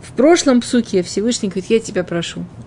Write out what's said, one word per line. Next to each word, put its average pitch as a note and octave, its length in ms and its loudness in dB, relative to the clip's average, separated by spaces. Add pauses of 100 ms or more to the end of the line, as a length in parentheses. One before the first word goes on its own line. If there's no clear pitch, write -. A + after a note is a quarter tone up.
В - 100 -20
прошлом C#4 480 4
псуке A3+ 420 0
Всевышний G#3 460 -2
говорит: F#3 220 -6
«Я A3+ 80 4
тебя A3 240 -4
прошу, E3+ 420 -6 (220)